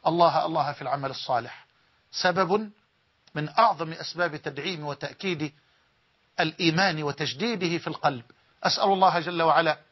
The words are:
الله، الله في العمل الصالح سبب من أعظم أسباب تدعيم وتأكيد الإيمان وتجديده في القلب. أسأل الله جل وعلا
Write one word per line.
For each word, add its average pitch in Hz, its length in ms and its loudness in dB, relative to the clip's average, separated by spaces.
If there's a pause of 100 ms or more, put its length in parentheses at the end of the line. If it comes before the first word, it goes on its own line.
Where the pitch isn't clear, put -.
الله، 165 400 4
الله 151 260 -2
في - 100 -12
العمل 135 280 -4
الصالح 123 560 -4 (440)
سبب 190 600 0 (640)
من 151 140 -4
أعظم 165 440 2
أسباب 160 440 -4
تدعيم 147 500 -8
وتأكيد 147 680 -6 (880)
الإيمان 165 640 0
وتجديده 165 760 -4
في - 80 -8
القلب. 143 380 -2 (400)
أسأل - 200 0
الله 185 360 4
جل 170 220 -2
وعلا 160 360 4 (140)